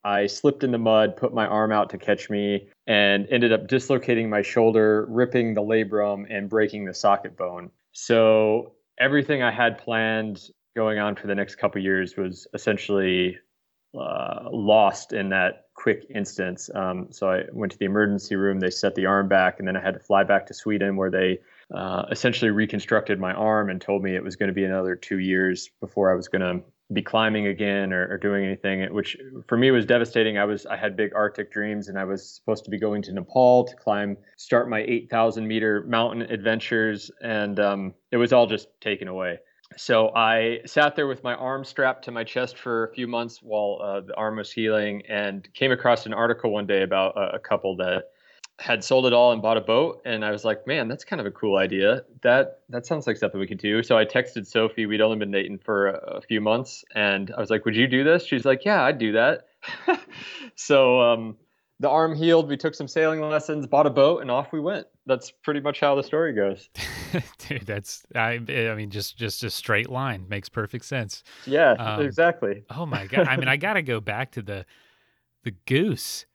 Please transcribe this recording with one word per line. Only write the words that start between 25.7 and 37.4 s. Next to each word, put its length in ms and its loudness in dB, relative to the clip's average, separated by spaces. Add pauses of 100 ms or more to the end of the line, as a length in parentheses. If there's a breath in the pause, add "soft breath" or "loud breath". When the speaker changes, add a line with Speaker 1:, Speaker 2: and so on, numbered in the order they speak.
Speaker 1:
before 300 0
I 40 2
was 120 -6
gonna 340 -2 (320)
be 80 -2
climbing 460 0
again 440 -2
or, 160 0
or 100 -6
doing 280 0
anything, 360 -4 (120)
which 240 -4 (300)
for 100 0
me 140 6
was 140 4
devastating. 520 2
I 80 2
was, 200 -4
I 120 -6
had 180 -4
big 180 -2
Arctic 380 -2
dreams, 380 -4
and 100 -6
I 60 -4
was 300 -6
supposed 280 -4
to 80 -12
be 80 -6
going 240 -2
to 100 -10
Nepal 520 4
to 100 -14
climb, 400 -2 (220 soft breath)
start 320 0
my 180 -2
eight 220 -4
thousand 380 0
meter 360 0
mountain 380 -2
adventures. 880 -2 (100)
And, 380 -4